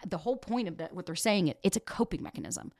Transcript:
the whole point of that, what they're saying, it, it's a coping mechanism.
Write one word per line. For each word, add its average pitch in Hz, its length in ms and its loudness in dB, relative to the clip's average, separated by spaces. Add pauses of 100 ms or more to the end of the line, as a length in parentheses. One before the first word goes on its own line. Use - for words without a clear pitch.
the 175 120 -2
whole 240 180 0
point 233 320 -2
of 160 80 -6
that, 160 180 -6
what 180 100 -8
they're 160 120 -6
saying, 202 320 4
it, - 160 0
it's - 120 4
a - 40 0
coping - 420 0
mechanism. - 580 -8